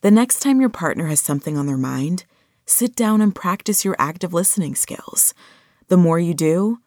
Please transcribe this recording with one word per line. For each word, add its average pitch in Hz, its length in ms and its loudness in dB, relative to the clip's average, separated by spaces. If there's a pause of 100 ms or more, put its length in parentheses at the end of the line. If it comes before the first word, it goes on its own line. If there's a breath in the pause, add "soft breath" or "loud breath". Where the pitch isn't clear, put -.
The 202 100 4
next 226 300 4
time 269 200 2
your 262 100 4
partner 165 360 -4
has 151 140 -2
something 147 360 -4
on 143 100 -2
their 139 100 -2
mind, 131 480 -4 (420)
sit - 300 -2
down 214 240 2
and 208 120 2
practice 202 520 -4
your 190 120 0
active 170 380 -4
listening 170 400 0
skills. - 600 -4 (520 soft breath)
The 185 100 4
more 170 220 4
you 170 160 -2
do 175 520 0